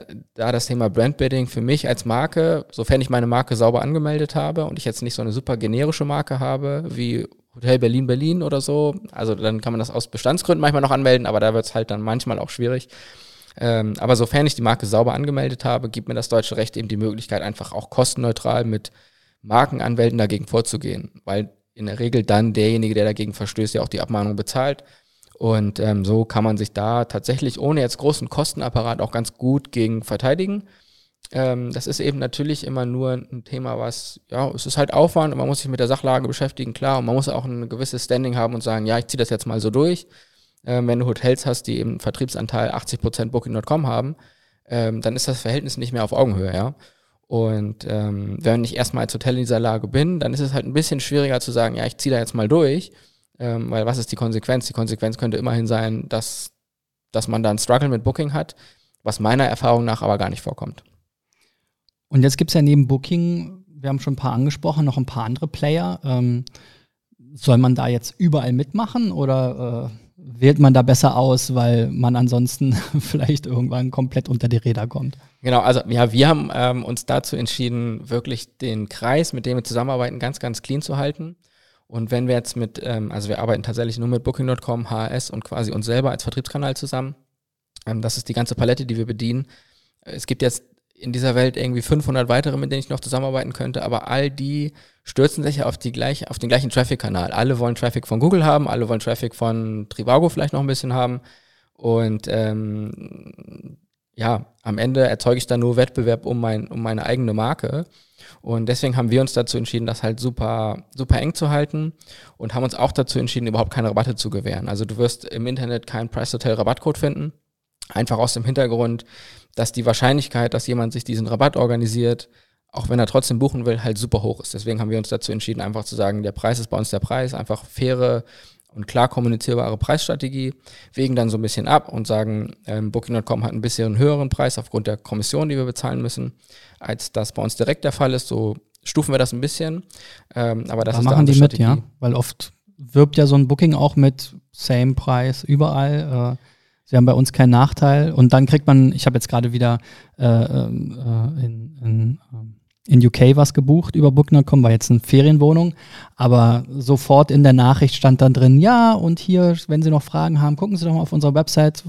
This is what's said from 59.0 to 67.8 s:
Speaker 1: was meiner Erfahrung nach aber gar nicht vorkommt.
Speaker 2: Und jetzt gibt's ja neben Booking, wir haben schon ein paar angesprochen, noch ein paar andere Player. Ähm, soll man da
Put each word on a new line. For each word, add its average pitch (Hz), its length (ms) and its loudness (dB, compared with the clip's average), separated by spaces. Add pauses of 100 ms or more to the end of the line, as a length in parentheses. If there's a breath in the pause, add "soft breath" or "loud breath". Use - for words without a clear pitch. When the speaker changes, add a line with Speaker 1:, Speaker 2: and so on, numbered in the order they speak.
Speaker 1:
was - 180 -6
meiner 120 260 2
Erfahrung 117 400 2
nach 113 180 -2
aber 104 160 0
gar 98 100 -2
nicht - 120 -8
vorkommt. - 420 -10 (1300)
Speaker 2:
Und 139 120 4
jetzt 135 160 4
gibt's - 160 0
ja 160 80 4
neben 143 260 6
Booking, 170 800 -2
wir 143 220 -10
haben 135 100 -2
schon 139 140 -4
ein 127 40 -8
paar 127 160 -2
angesprochen, 147 520 0
noch 131 120 0
ein 127 100 -2
paar 113 160 -6
andere 127 240 -4
Player. 165 560 -2
Ähm, 123 420 0 (880 soft breath)
soll 127 240 4
man 127 160 6
da 123 140 -2